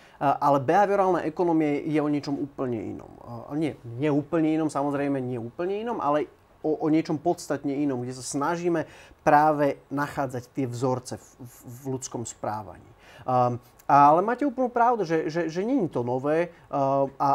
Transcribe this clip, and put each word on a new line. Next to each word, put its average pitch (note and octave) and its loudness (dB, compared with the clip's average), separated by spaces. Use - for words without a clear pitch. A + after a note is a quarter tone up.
a, C#3 0
ale C#3+ 4
behaviorálna F#3 2
ekonomia D#3 0
je D3+ 0
o D3 0
niečom D3 -2
úplne C3 -4
inom. G2 -10
A, C#3+ -8
nie, D3+ -4
nie D3 2
úplne D#3 0
inom, D#3 0
samozrejme C#3+ -2
nie B2+ -6
úplne F3 -6
inom, A3+ -6
ale D3 0
o, D#3 -2
o D#3+ 0
niečom D#3+ 2
podstatne C#3+ -4
inom, C#3 -2
kde B2+ -8
sa C3 -16
snažíme E3 -2
práve D3 4
nachádzať C#3 -4
tie C#3 -4
vzorce A#2+ -4
v, - -16
v, A#2+ -20
v B2 -18
ľudskom C3 -8
správaní. G#2+ -10
A, B2 2
ale D3 8
máte A#3+ -2
úplnú B3 -2
pravdu, A#3 2
že, D#3+ 0
že, D#3+ -4
že E3+ -4
nie A#3+ 0
je D3+ -4
to B2 -2
nové, D3 -2
a, C#3 2
a, C#3 2